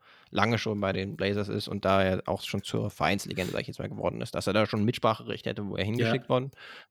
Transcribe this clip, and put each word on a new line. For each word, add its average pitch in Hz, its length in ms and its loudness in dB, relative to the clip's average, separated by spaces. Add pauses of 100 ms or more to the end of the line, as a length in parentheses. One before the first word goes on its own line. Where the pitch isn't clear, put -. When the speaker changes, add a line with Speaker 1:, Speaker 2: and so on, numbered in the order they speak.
(360)
Speaker 1:
lange 110 220 4
schon 107 240 -2
bei 98 120 2
den 98 220 -4
Blazers 101 340 0
ist 104 180 -2
und 98 180 -2
da 98 180 8
er 92 240 4
auch - 160 -2
schon - 180 -4
zur 110 300 -2
Vereinslegende, 95 640 0
sag 101 80 -2
ich - 60 -8
jetzt - 120 -10
mal, 101 100 -6
geworden 101 320 -2
ist, - 140 -8
dass - 120 -2
er 95 60 2
da 107 120 4
schon 104 180 0
Mitspracherecht 113 600 0
hätte, 107 200 -4
wo 95 100 -6
er 92 80 0
Speaker 2:
Ja. - 20 0
Speaker 1:
hingeschickt 117 440 0
worden 131 220 2 (400)